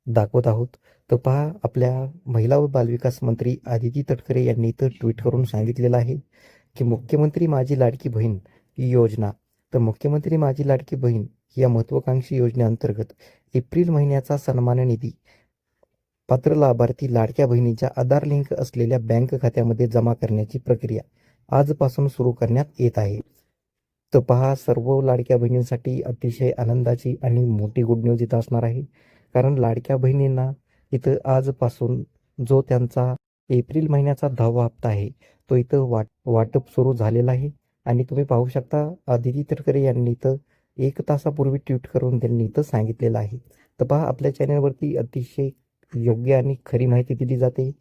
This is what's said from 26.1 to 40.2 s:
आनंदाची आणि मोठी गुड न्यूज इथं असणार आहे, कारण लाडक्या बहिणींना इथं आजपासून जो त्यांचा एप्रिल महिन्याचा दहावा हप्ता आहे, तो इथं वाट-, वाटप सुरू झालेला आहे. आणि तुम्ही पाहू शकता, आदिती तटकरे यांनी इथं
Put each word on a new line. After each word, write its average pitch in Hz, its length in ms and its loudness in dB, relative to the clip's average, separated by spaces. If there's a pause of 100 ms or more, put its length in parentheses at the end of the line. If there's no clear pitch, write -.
आनंदाची 123 680 0
आणि 123 220 2
मोठी 107 380 0
गुड 113 140 2
न्यूज 117 240 0
इथं 117 180 0
असणार 117 240 -2
आहे, 120 180 -2 (520)
कारण 135 240 2
लाडक्या 117 400 0
बहिणींना 131 540 0 (400)
इथं 127 240 0 (100)
आजपासून 131 800 -2 (460)
जो 135 120 4
त्यांचा 127 540 0 (340)
एप्रिल 143 380 0
महिन्याचा 143 400 2
दहावा 117 380 2
हप्ता 117 240 -4
आहे, 104 200 -2 (400)
तो 131 60 2
इथं 127 240 2
वाट-, 117 300 -2 (160)
वाटप 117 440 0
सुरू 131 240 2
झालेला 117 380 0
आहे. 131 180 -2 (360)
आणि 120 180 2
तुम्ही 139 220 -2
पाहू 123 220 0
शकता, 151 460 -4 (140)
आदिती 127 360 0
तटकरे 139 400 -2
यांनी 120 280 0
इथं 131 240 -2 (420)